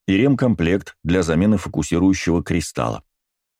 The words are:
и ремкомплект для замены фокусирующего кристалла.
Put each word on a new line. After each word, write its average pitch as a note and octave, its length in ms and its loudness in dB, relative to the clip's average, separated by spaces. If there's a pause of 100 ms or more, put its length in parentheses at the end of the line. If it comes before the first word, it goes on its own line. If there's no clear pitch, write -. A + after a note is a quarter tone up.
и G2 120 2
ремкомплект G#2+ 840 0
для F2 220 0
замены E2+ 320 2
фокусирующего E2+ 880 0
кристалла. A#1+ 640 -4 (540)